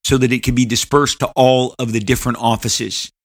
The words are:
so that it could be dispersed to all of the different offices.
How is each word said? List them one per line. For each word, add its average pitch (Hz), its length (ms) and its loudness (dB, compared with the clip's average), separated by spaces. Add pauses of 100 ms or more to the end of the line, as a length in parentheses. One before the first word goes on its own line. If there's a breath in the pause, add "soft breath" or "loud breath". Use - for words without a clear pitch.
so 135 120 2
that 127 140 2
it - 120 -2
could 123 120 -2
be 127 100 4
dispersed 131 540 0
to - 160 -2
all 127 420 4
of 120 140 -6
the 113 80 -2
different 117 380 -2
offices. 113 720 -4 (140)